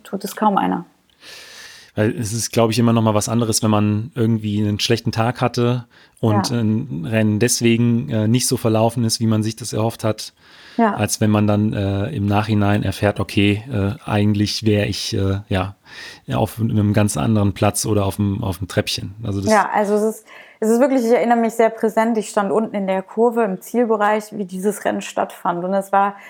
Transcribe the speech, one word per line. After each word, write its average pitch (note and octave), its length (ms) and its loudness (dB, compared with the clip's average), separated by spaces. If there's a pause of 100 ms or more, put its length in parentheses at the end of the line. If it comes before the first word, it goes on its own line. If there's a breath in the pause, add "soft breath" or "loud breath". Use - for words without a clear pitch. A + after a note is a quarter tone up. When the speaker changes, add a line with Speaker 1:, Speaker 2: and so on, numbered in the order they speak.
Speaker 1:
tut G3 180 -10
es - 140 -14
kaum G#3 200 2
einer. F3 280 0 (1120 loud breath)
Speaker 2:
Weil G#2+ 140 2
es G#2+ 220 -4
ist, A#2 200 -6
glaub A2+ 180 4
ich, G#2+ 80 0
immer A#2 140 4
noch A2+ 100 4
mal A2 120 4
was G#2 140 0
anderes, A#2 360 0
wenn G#2+ 60 4
man G#2 440 2
irgendwie G#2+ 480 0
einen G#2 160 0
schlechten - 320 0
Tag A2+ 300 -2
hatte A#2+ 460 0 (340 soft breath)
und G#2+ 300 2
Speaker 1:
Ja. A#2+ 80 0
Speaker 2:
ein A#2+ 460 -2
Rennen G#2+ 360 2
deswegen, A#2+ 680 2
äh, G#2+ 180 0
nicht B2 180 2
so B2+ 100 0
verlaufen A2+ 460 2
ist, A2+ 160 0
wie A2+ 80 0
man A2 160 2
sich A2 140 -4
das - 160 -10
erhofft A2+ 320 -4
hat, - 280 -4 (440 loud breath)
Speaker 1:
Ja. A3 180 2
Speaker 2:
als - 260 -2
wenn G#2+ 100 2
man G#2 180 4
dann, G#2 240 2
äh, G2 420 -2
im G2+ 120 -2
Nachhinein G#2 580 2
erfährt, G2+ 340 0
okay, G2+ 540 0
äh, G2+ 220 -2 (140)
eigentlich G#2 560 0
wär G#2 240 2
ich, - 280 -6
äh, G2 320 0
ja, G2 260 -2 (580 loud breath)
auf B2 280 -2
einem G#2+ 320 2
ganz G#2 240 2
anderen G#2+ 380 2
Platz - 320 0
oder G2+ 200 0
auf F#2+ 100 -4
dem, G2+ 280 -2
auf F#2+ 140 -4
dem G2 100 -8
Treppchen. G#2 560 -6
Also G2+ 160 -4
das G#3 100 -2
Speaker 1:
Ja, G3+ 240 4
also G#3 200 0
es G#3 80 0
ist, G#3+ 220 -4 (360 loud breath)
es A3 80 0
ist A#3 100 4
wirklich, C4 260 2
ich A3+ 60 2
erinnere A#3 280 2
mich A3+ 160 0
sehr A3+ 160 2
präsent, A3+ 480 0
ich G3+ 100 -4
stand G3 240 -2
unten A3 240 -2
in G3 100 -4
der F#3+ 160 -2
Kurve A#3 420 0
im F#3+ 180 -4
Zielbereich, G#3+ 720 -2
wie G#3 80 -6
dieses F#3 400 -4
Rennen G3+ 160 -2
stattfand. F#3 640 -4
Und F#3 80 -4
es G3 180 -2
war, G3 260 2 (140 loud breath)